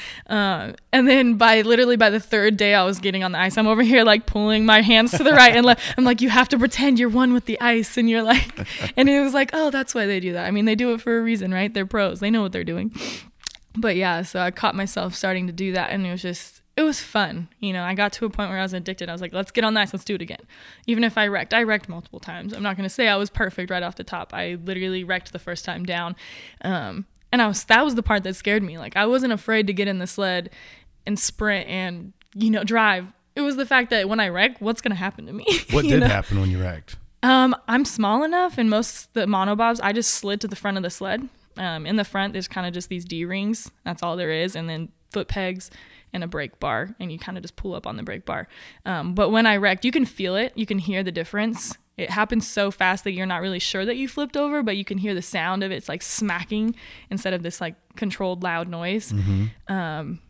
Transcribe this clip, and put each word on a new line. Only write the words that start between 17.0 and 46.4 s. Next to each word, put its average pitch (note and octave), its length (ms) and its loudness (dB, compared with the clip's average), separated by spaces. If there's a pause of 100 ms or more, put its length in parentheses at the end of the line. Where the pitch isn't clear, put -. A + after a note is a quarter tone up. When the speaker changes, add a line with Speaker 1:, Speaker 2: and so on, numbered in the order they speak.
Speaker 1:
fun. F3 480 -4 (120)
You G3 140 -4
know, F3+ 100 -6
I F3+ 100 -4
got G3+ 200 0
to - 100 -6
a G#3+ 60 -2
point G3+ 180 -4
where F#3+ 100 -6
I F#3+ 40 -2
was F#3 100 -4
addicted. F#3 380 -8
I - 20 -8
was E3+ 80 -10
like, F3 140 -8
"Let's F#3+ 160 -4
get A3+ 140 0
on A3 100 2
the A3 60 2
ice. G3+ 120 -2
Let's F#3+ 120 -8
do G#3 100 -4
it F#3 80 -6
again." - 180 -12 (460)
Even A#3 180 2
if A3+ 140 0
I G#3+ 80 4
wrecked, G3 260 -4
I A3+ 100 6
wrecked G#3+ 260 0
multiple E3+ 320 -14
times. F3 340 -12
I'm G3 80 -10
not G3 160 -4
gonna F#3+ 100 -4
say A#3 200 0
I G3+ 80 4
was G3+ 120 -2
perfect F#3+ 420 -4
right F3+ 120 -4
off F3 140 -8
the F#3 80 -12
top. F3 280 -10
I F3 220 -6 (100)
literally F#3 400 -6
wrecked F3+ 280 -6
the F3 60 -10
first F3 280 -10
time F3 180 -8
down. F3 320 -6 (460)
Um, D#3+ 420 -6 (280)
and B3 100 2
I A3 60 2
was, G3+ 160 -2
that A#3 200 6
was C#4 120 0
the A3+ 60 0
part G#3 220 0
that F#3+ 100 -6
scared G#3 280 0
me. E3 160 -8
Like, A#2 180 -10
I G3+ 80 2
wasn't B3+ 300 0
afraid G#3+ 320 0
to G3 80 -2
get G3 140 -2
in F#3+ 100 -4
the F3+ 80 -6
sled F3+ 420 -4 (580)
and G3+ 120 -2
sprint G3+ 500 -2
and, F#3 440 -8 (220)
you A3 160 0
know, G#3+ 140 0
drive. G#3 420 2 (280)
It C#4 80 -4
was C#4+ 140 0
the C4+ 100 -4
fact B3 240 2
that G#3 180 2
when A3 120 0
I G3+ 80 0
wreck, G3 320 0
what's A3 200 -4
gonna G#3+ 140 -2
happen F#3 320 -6
to - 80 -14
me? G#3 100 -12 (140)
<laughs> - 120 -10
Speaker 2:
What D3 140 4
Speaker 1:
You - 80 2
Speaker 2:
did D3+ 80 6
Speaker 1:
know? B2 60 6
Speaker 2:
happen G2+ 340 2
when F#2+ 100 2
you F#2 120 0
wrecked? F2 340 -8 (260)
Speaker 1:
Um, B3+ 320 6 (140)
I'm B3 160 2
small A3 380 0
enough, F4 340 0
and A3+ 140 2
most - 420 -2
the G#3+ 140 -2
monobobs, G#3 560 0
I G3+ 100 2
just A3 220 0
slid G3+ 280 -2
to A3 60 -4
the F#3+ 80 -10
front G3+ 220 -4
of F#3+ 40 -4
the F#3 80 -4
sled. G3+ 380 -6 (300)
Um, E3 280 -8
in F#3+ 100 -2
the G#3 80 0
front, G3 300 -4
there's F#3+ 140 -8
kinda F3+ 220 -8
just F3 200 -10
these F3 160 -8
D E3 180 -8
rings. G3 460 -6 (140)
That's F3 180 -10
all E3+ 140 -4
there F3 140 -4
is. E3+ 260 -4
And E3 120 -8
then D#3+ 220 -10 (200)
foot G3+ 160 -6
pegs F#3 440 -6 (420)
and F3+ 100 -8
a E3 40 -8
brake D#3 340 -10